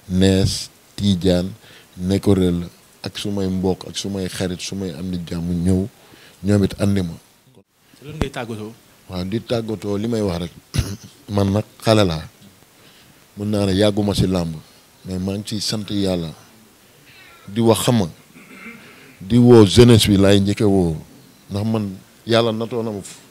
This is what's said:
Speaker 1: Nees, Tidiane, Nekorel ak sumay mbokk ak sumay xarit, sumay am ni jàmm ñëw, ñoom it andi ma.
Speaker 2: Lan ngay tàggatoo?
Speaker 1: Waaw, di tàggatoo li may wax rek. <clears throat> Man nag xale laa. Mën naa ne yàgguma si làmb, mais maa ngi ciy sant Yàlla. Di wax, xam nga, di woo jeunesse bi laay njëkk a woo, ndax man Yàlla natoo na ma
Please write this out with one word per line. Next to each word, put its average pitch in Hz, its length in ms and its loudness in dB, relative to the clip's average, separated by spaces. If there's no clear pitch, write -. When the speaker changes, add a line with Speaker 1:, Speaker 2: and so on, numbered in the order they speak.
Speaker 1:
Nees, 95 600 0
Tidiane, 92 540 0
Nekorel 90 720 0
ak 98 140 -12
sumay 101 300 -6
mbokk 92 420 -4
ak 85 80 -12
sumay 98 320 -8
xarit, 90 320 -6
sumay 98 360 -8
am 92 120 -10
ni 90 80 -6
jàmm 87 240 -6
ñëw, 92 220 2
ñoom 101 200 2
it 95 160 -2
andi 101 220 0
ma. 85 120 -6
Speaker 2:
Lan 151 140 -18
ngay 143 120 -6
tàggatoo? 113 420 -10
Speaker 1:
Waaw, 92 160 -6
di 104 160 -4
tàggatoo 110 560 -4
li 107 100 -4
may 117 140 -2
wax 87 200 -2
rek. 87 120 -10
<clears throat> - 420 -12
Man 98 160 2
nag 104 140 0
xale 110 220 4
laa. 80 200 -4
Mën 104 120 -8
naa 101 160 2
ne 95 100 2
yàgguma 104 400 2
si 95 120 0
làmb, 87 280 -2
mais 92 140 -8
maa 95 180 -4
ngi 104 80 -8
ciy 107 160 -8
sant 107 280 -6
Yàlla. 92 420 -2
Di 101 140 -4
wax, 113 220 4
xam 127 160 2
nga, 87 100 0
di 101 160 0
woo 120 280 10
jeunesse 117 420 6
bi 101 100 4
laay 98 220 6
njëkk 101 220 -2
a 113 60 2
woo, 92 280 0
ndax 101 140 -6
man 110 240 -4
Yàlla 113 260 2
natoo 113 320 -6
na 113 80 -6
ma 101 100 -8